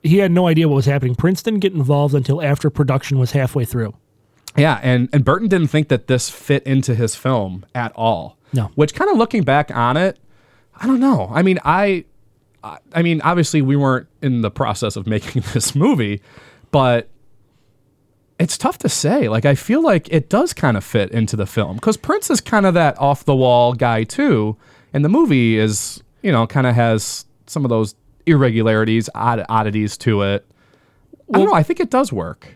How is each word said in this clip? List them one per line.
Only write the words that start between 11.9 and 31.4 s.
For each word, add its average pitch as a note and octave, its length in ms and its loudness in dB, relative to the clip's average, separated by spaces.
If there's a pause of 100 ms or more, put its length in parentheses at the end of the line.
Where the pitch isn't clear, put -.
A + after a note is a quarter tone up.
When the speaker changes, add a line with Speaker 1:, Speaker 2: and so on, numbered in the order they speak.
Speaker 2:
I, F2+ 160 -18 (140)
I E3 100 0
mean, E3+ 200 0
obviously, E3 400 0
we C3+ 120 2
weren't C3+ 320 0 (140)
in B2+ 220 -2
the G#2+ 80 0
process G#2+ 440 -4
of G2+ 120 -8
making G#2+ 420 -4
<laughs> - 60 -12
this - 200 -4
movie, C#3 460 0 (520)
but B2+ 360 2 (1300)
it's - 200 -4
tough D4+ 200 -4
to - 100 -4
say. E3 420 0
Like, A2 160 0
I C#3+ 80 4
feel B3+ 280 0
like G#3 300 2
it D#3+ 160 0
does C#4+ 240 0
kind B2 240 0
of F#2+ 80 -4
fit G2+ 280 -2
into A2+ 240 -2
the G2+ 100 -2
film, G2+ 320 -6
'cause A3 180 0
Prince G4+ 320 -4
is C#4 140 0
kind G3+ 240 0
of F3+ 80 2
that D#3+ 240 0
off-the-wall B2+ 760 2
guy, A2+ 300 0
too, A2 520 0 (360)
and C#3+ 120 0
the D3 40 2
movie D3+ 480 4
is, G#2+ 460 -2 (200)
you F#3+ 100 0
know, A2+ 140 2
kind C3 200 -2
of B2 80 2
has A#2 500 0 (220)
some D3 180 -6
of B2+ 40 -2
those A2 260 -2 (320)
irregularities, A2+ 880 2
odd-, A#2 340 -2
oddities G#2+ 500 -2
to G#2 240 0
it. G2+ 220 -2 (680)
I - 40 -20 (160)
don't G3+ 120 4